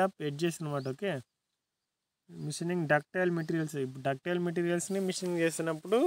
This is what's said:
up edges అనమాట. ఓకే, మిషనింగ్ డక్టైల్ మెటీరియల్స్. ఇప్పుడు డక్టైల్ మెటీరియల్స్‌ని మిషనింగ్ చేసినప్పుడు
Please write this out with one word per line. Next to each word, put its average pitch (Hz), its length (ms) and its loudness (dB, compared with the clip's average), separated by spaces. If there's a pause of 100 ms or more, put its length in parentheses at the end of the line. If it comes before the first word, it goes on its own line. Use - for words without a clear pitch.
up 196 80 -2 (140)
edges 160 320 -2
అనమాట. 143 280 -2
ఓకే, 147 320 -2 (1120)
మిషనింగ్ 170 580 -2
డక్టైల్ 175 420 2
మెటీరియల్స్. 160 460 0
ఇప్పుడు 131 260 -4
డక్టైల్ 139 360 0
మెటీరియల్స్‌ని 175 640 0
మిషనింగ్ 180 380 0
చేసినప్పుడు 165 680 2